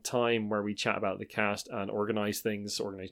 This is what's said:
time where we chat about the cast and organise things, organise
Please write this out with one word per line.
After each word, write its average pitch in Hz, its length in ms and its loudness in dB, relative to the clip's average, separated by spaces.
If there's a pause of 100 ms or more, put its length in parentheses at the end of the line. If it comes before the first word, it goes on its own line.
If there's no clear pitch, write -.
time 117 440 2
where 104 140 2
we 104 140 0
chat 107 220 0
about 98 200 0
the 104 80 -6
cast 104 440 0
and 101 200 -2
organise 104 520 0
things, 104 380 -2
organise 98 320 -4